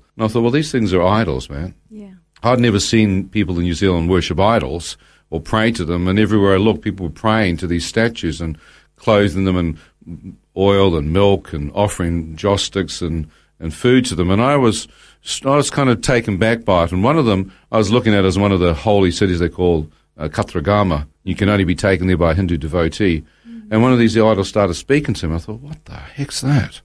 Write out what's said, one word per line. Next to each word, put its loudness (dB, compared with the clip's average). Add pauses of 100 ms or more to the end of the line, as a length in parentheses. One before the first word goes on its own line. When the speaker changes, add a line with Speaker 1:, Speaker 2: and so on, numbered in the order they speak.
(180)
Speaker 1:
And -2
I 2
thought, 0
"Well, 2
these -2
things 0
are 4
idols, 0
man." -10 (140)
Speaker 2:
Yeah. -18 (340)
Speaker 1:
I'd 2
never 2
seen 0
people -2
in -2
New -2
Zealand 0
worship 0
idols -2 (320)
or -6
pray 0
to -4
them, -2
and 2
everywhere 4
I 2
looked, 2
people -6
were -8
praying 0
to -6
these -2
statues -4
and -8 (400)
clothing 0
them 0
in -2 (800)
oil 4
and -2
milk 2
and -6
offering -2
joss 0
sticks -6
and, -6 (320)
and -8
food 2
to -6
them. 0
And 2
I 2
was, 0 (580)
I 2
was 0
kind 0
of 0
taken 0
back 0
by 2
it. -2
And 0
one 2
of 2
them 0 (200)
I 0
was 2
looking 2
at 4
as 2
one 4
of 2
the 2
holy 2
cities 0
they 0
call, 0 (300)
uh, -6
Katragama. 0 (180)
You -4
can 0
only 2
be 0
taken 0
there 2
by 2
a 0
Hindu 0
devotee. -2 (240)
Mm. -18
And 2
one 4
of 4
these 2
idols 2
started 0
speaking -2
to -8
him. -4
I -4
thought, -12
"What -16
the -18 (220)
heck's -8
that?" 0